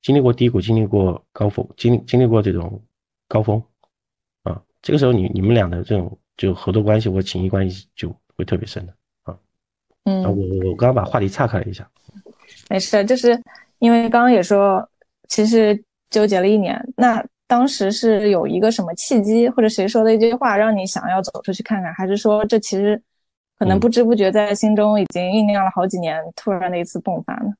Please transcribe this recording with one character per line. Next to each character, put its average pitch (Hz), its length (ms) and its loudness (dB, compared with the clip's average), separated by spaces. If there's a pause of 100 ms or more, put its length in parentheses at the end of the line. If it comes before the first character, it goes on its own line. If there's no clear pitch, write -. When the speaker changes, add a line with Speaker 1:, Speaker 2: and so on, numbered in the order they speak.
Speaker 1:
经 139 120 2
历 143 60 4
过 127 100 4
低 123 160 2
谷、 113 140 0
经 110 140 0
历 110 100 2
过 95 340 0 (120)
高 104 180 -2
峰、 - 260 -6
经 120 180 0
历， 113 120 2
经 123 140 0
历 123 80 4
过 113 160 2
这 101 80 0
种 90 280 -6 (480)
高 110 140 0
峰， 110 180 -2 (840)
啊， - 180 -8 (220)
这 151 100 -2
个 147 60 2
时 139 40 2
候 123 80 4
你， 98 180 0
你 95 120 -4
们 107 140 2
俩 98 120 2
的 87 160 -6
这 107 140 -2
种 90 180 -6 (220)
就 95 160 -2
合 - 180 -6
作 107 120 0
关 107 180 2
系 110 80 -2
或 95 100 -2
情 95 240 -4
谊 92 60 -2
关 95 180 0
系 92 280 -10
就 - 200 -10 (200)
会 95 100 -6
特 92 100 -2
别 95 120 -6
深 - 180 -12
的， 87 80 -20 (300)
啊。 87 160 -14 (640)
Speaker 2:
嗯。 190 200 -2
Speaker 1:
啊， 98 60 0
我， 95 400 -2
我 87 60 -4
刚 120 120 2
刚 127 60 4
把 101 100 0
话 - 160 -2
题 98 80 0
岔 120 200 -2
开 107 100 -2
了 - 80 -4
一 95 80 -10
下。 - 160 -18 (800)
Speaker 2:
没 - 100 -2
事， 202 260 0
就 254 120 2
是 240 240 2 (380)
因 233 120 4
为 233 160 4
刚 233 140 4
刚 247 100 6
也 190 120 4
说， 196 440 2 (400)
其 - 160 0
实 214 400 2 (280)
纠 214 160 2
结 196 120 2
了 185 80 2
一 214 80 6
年， 196 240 -2 (160)
那 240 300 0 (220)
当 247 200 2
时 202 240 -2
是 214 380 2
有 170 160 2
一 160 140 -2
个 220 120 2
什 214 120 -4
么 170 100 -8
契 - 300 0
机， 226 260 2
或 247 100 -2
者 220 80 4
谁 202 200 0
说 226 160 2
的 220 100 4
一 214 60 2
句 233 160 2
话 240 200 -2
让 214 220 2
你 190 80 -4
想 175 240 -8
要 185 100 -2
走 - 220 -10
出 202 100 -8
去 208 120 -8
看 202 180 -6
看， 165 140 -8
还 190 100 -6
是 190 100 -2
说 214 300 0
这 220 140 0
其 202 180 -4
实 208 240 0 (560)
可 - 80 -2
能 190 140 2
不 240 80 2
知 233 160 4
不 233 100 4
觉 196 180 2
在 208 220 0
心 214 220 0
中 208 240 2
已 185 60 0
经 175 180 -6
酝 208 220 0
酿 202 180 0
了 185 80 0
好 185 160 -2
几 190 120 -4
年， 160 180 -6
Speaker 1:
嗯。 160 180 -10
Speaker 2:
突 - 160 -6
然 180 180 -4
的 180 80 -4
一 170 60 -4
次 - 160 -10
迸 165 240 -6
发 - 120 -10
呢？ 208 240 -8